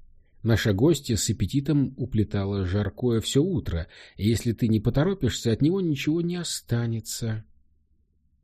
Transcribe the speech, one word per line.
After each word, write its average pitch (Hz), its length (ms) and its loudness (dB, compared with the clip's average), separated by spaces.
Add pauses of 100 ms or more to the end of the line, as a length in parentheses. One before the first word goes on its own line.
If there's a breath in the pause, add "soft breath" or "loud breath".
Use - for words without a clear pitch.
(420)
Наша 110 300 4
гостья 123 420 2
с - 160 -2
аппетитом 139 680 0
уплетала 101 720 -2
жаркое 104 540 0
всё 131 200 2
утро, 143 460 -2 (300 loud breath)
и 98 120 0
если 113 240 0
ты 120 140 0
не 110 140 2
поторопишься, 135 720 0
от 110 100 0
него 180 180 2
ничего 160 420 0
не 175 120 -2
останется». 117 1080 -4 (1000)